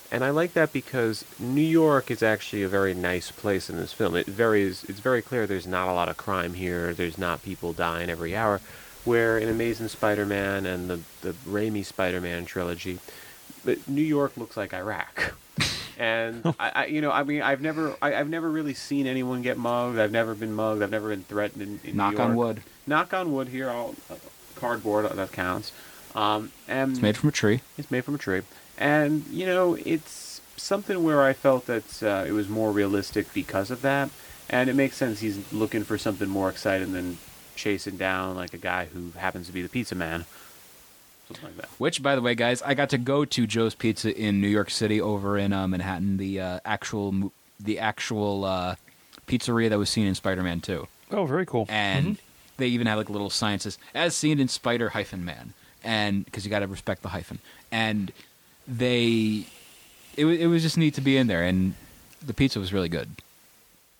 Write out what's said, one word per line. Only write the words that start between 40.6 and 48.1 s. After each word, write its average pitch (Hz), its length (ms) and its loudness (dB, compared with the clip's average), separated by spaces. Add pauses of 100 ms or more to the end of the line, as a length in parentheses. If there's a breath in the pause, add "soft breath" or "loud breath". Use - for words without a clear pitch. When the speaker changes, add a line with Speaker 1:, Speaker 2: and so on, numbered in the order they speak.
Speaker 1:
Something - 180 -14
like - 120 -16
that. - 200 -12
Speaker 3:
Which, 139 240 0
by 139 140 4
the 131 60 2
way, 120 140 2
guys, 117 260 2
I 143 120 0
got 139 180 0
to 143 60 2
go 135 280 2
to 123 220 2
Joe's 110 280 2
Pizza 110 400 0
in 104 240 2
New 101 80 4
York 104 220 2
City 107 320 2
over 101 360 0
in, 98 160 2
uh, 95 140 0
Manhattan, 95 500 0
the, 98 220 -2
uh, 92 240 -4
actual 101 480 -2
mo-, 98 200 -2 (280)
the 104 200 -2
actual, 104 640 0